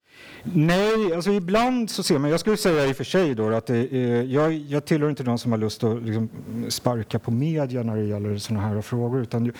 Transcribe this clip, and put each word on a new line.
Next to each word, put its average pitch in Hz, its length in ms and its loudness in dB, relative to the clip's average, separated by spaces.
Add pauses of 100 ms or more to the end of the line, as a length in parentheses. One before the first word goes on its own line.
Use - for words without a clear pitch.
(460)
Nej, 185 720 2
alltså 175 160 0
ibland 220 580 2
så - 140 -6
ser 147 160 2
man... 147 100 0
Jag 160 100 2
skulle 214 180 0
säga 156 300 2
i 135 40 2
och 131 40 -2
för 139 80 -8
sig 160 320 2
då 110 180 0
att 113 120 0
det 127 300 0
är, 120 280 2
jag, 147 300 2
jag 147 320 -4
tillhör 151 240 2
inte 143 140 -4
de 120 140 0
som 120 140 -2
har 113 80 2
lust 107 240 -2
att 117 200 0
liksom 110 260 -2 (400)
sparka 117 500 -2
på - 120 -4
media 131 520 0
när 113 120 -2
det 107 80 0
gäller 104 340 -2
såna 104 220 -4
här 104 220 0
frågor, 120 400 -2
utan 117 240 -2
jag, 120 140 -2